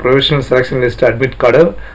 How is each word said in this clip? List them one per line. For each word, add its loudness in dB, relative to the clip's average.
ப்ரொவிஷனல் 0
செலெக்ஷன் -2
லிஸ்ட் 0
அட்மிட் -4
கார்டு 6